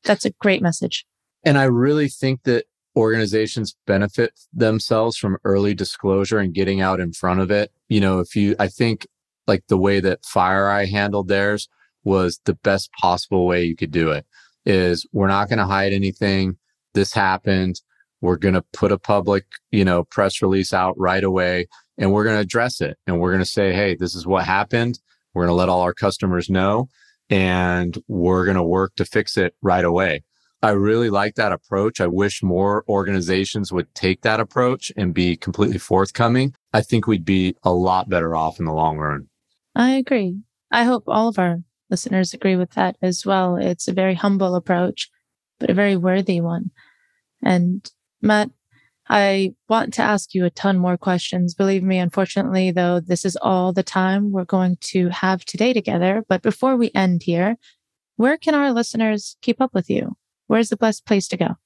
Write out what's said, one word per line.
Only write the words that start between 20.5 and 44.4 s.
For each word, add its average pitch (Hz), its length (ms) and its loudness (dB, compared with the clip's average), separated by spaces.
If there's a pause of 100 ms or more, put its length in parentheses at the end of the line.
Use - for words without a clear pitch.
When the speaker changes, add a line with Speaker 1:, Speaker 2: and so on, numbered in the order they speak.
Speaker 2:
out 92 260 0
right 95 260 0
away, 90 420 0 (300)
and 98 160 2
we're 104 120 2
gonna 110 160 2
address 117 400 -2
it. 76 260 -4
And 87 140 0
we're 90 120 2
gonna 92 120 2
say, 95 280 0
"Hey, 95 220 0
this 90 200 -4
is 85 120 -12
what 92 180 0
happened. 117 540 -2 (340)
We're 87 120 0
gonna 87 120 2
let 90 120 2
all 90 140 2
our 90 120 0
customers 92 560 -2
know, 101 380 0 (400)
and 90 680 0 (120)
we're 92 380 0
gonna 92 180 2
work 92 320 0
to - 80 -2
fix - 320 -4
it 92 260 0
right 92 220 2
away." 87 400 0 (380)
I 110 100 4
really 107 360 2
like 101 280 0
that 107 160 0
approach. 101 500 -2
I 90 40 2
wish 98 360 0
more 98 440 0
organizations 95 840 -2
would 87 220 -4
take 92 280 -2
that 110 180 0
approach 123 540 -2
and 90 200 -2
be 90 200 2
completely 98 440 -2
forthcoming. 117 760 0 (200)
I 107 80 2
think 113 240 -2
we'd 98 180 0
be 92 380 2
a 92 100 2
lot 92 380 0
better 82 260 -2
off 80 220 -4
in 85 80 -4
the 78 80 -4
long 78 240 -2
run. 73 300 -6 (460)
Speaker 1:
I 254 180 2
agree. 233 440 -2 (340)
I 233 140 2
hope 247 220 0
all 226 220 0
of 214 100 -4
our 175 220 0 (280)
listeners 185 460 -2
agree 185 220 0
with 180 160 -2
that 185 280 -2
as 180 240 -2
well. 185 320 0
It's 180 320 -2
a 185 60 -4
very 190 180 0
humble 190 420 0